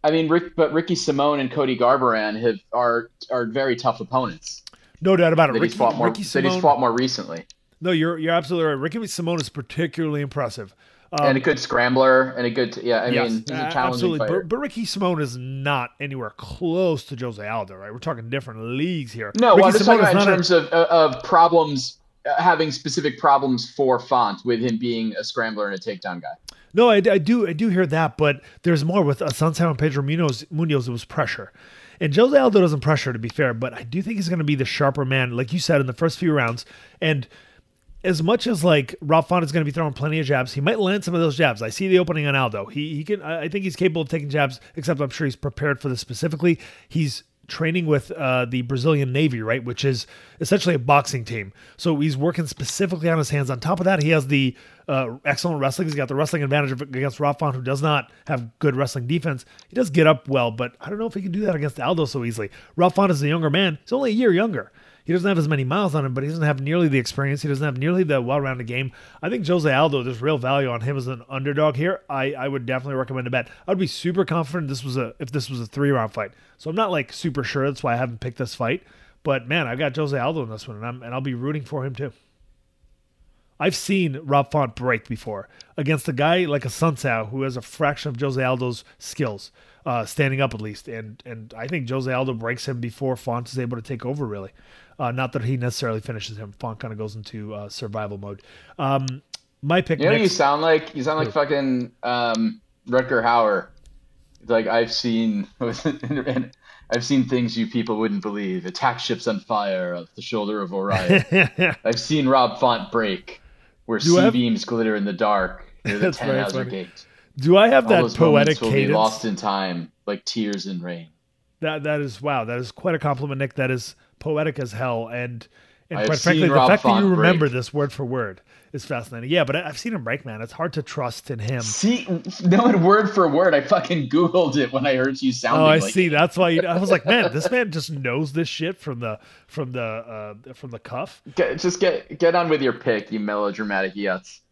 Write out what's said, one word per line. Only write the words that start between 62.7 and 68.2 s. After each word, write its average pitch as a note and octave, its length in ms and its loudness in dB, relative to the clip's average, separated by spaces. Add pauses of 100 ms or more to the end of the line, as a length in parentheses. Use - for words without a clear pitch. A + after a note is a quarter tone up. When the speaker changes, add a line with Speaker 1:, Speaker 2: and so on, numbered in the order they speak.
Speaker 2:
Rob F3 180 4
Font G3 180 4
is C#3+ 120 0
a D3 40 0
younger D#3 220 2
man. E3+ 320 2
He's - 120 -8
only C4 180 0
a - 20 0
year A3+ 180 4
younger. F3+ 400 0 (340)
He E3 80 0
doesn't F3+ 160 2
have F#3 80 2
as D3+ 100 2
many C#3+ 160 0
miles D#3+ 320 0
on D3 100 0
him, B2+ 80 -4
but C3+ 120 -4
he D3 40 -4
doesn't D#3+ 140 -2
have D3 160 0
nearly D#3 300 2
the C3+ 100 4
experience. C#3 420 -2
He D#3 60 -4
doesn't C#3 160 -2
have C#3 140 -2
nearly F3 260 2
the C#3+ 180 2